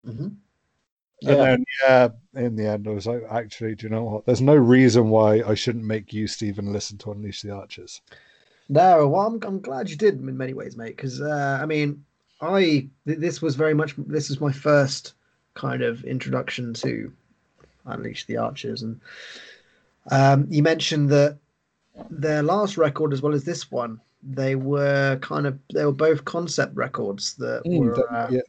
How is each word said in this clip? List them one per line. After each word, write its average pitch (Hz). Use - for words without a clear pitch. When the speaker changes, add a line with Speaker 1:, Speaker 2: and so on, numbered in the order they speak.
Speaker 1:
Mm-hmm. 123
Speaker 2:
And -
Speaker 1:
Yeah. 135
Speaker 2:
then, 131
yeah, 127
in 123
the 107
end, 104
I 107
was 101
like, 120
"Actually, 113
do 110
you 107
know 110
what? 107
There's 123
no 143
reason 123
why 107
I 107
shouldn't 113
make 107
you, 107
Stephen, 101
listen 101
to 107
Unleash 101
the 104
Archers." 95
Speaker 1:
No, 160
well, 190
I'm, 226
I'm 196
glad 247
you 156
did 139
in 131
many 131
ways, 127
mate, 113
'cause, 131
uh, 143
I 151
mean, 147
I, 160
th-, 156
this 160
was 156
very 156
much, 151
this 147
was 139
my 147
first 143
kind 127
of 123
introduction 127
to 120
Unleash 113
the 117
Archers. 117
And, 113
um, 139
you 147
mentioned 156
that 143
their 151
last 196
record, 151
as 135
well 147
as 139
this 160
one, 120
they 135
were 139
kind 147
of, 135
they 151
were 147
both 156
concept 170
records 117
that 120
Speaker 2:
Mm, 170
Speaker 1:
were, 120
Speaker 2:
that, 127
Speaker 1:
uh, 117
Speaker 2:
yeah. 127